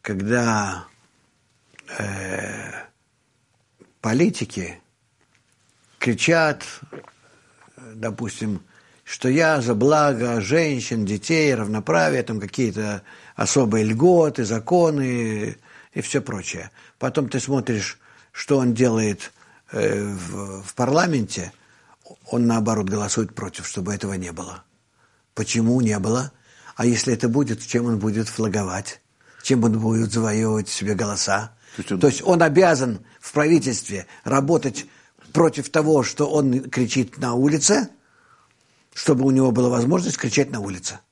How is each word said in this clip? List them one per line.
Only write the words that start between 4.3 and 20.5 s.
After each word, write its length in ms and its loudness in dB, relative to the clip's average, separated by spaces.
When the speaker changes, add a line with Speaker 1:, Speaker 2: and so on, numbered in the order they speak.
Speaker 1:
кричат, 680 0
допустим, 840 -6
что 260 -4
я 320 4
за 140 0
благо 680 2
женщин, 640 0
детей, 480 0
равноправие, 680 0
там 160 -6
какие-то 640 -4
особые 500 2
льготы, 600 4
законы 1120 0
и 80 -6
все 200 -2
прочее. 500 -10
Потом 300 -2
ты 100 -2
смотришь, 600 -2
что 260 0
он 160 2
делает, 580 0
э, 340 0
в, 580 -10